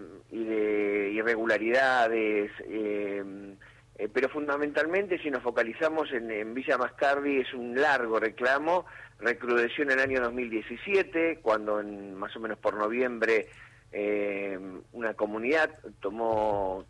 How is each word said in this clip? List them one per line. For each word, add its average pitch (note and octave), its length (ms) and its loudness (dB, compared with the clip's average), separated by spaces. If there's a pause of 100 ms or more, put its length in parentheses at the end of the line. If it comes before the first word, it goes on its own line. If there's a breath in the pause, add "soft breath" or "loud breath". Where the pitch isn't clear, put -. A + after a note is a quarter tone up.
(320)
y A2+ 120 -4
de G#2 720 2
irregularidades, A2+ 1400 2
eh, G#2 640 -4 (760 soft breath)
eh, G#2 160 -4
pero C3 160 2
fundamentalmente D3+ 880 0
si D3+ 140 -4
nos B2+ 100 -2
focalizamos C#3 720 0
en, A#2 160 -2
en A2 240 -4
Villa C3 240 0
Mascardi C#3 600 0
es B2 120 -2
un A#2+ 220 -8
largo B2 460 2
reclamo, C3+ 680 2 (320 loud breath)
recrudeció A#2+ 680 2
en C#3 40 0
el C3 100 4
año C3 220 2
dos A#2+ 100 0
mil B2 200 -4
diecisiete, E3 920 0
cuando G#2+ 380 2
en, G2+ 340 -8
más G2 220 -8
o A#2 40 -10
menos A2 200 -6
por G#2 160 0
noviembre, A2+ 760 2 (420 soft breath)
eh, G2+ 680 -2 (320)
una A2+ 240 -4
comunidad B2 560 0 (280)
tomó G#2 920 0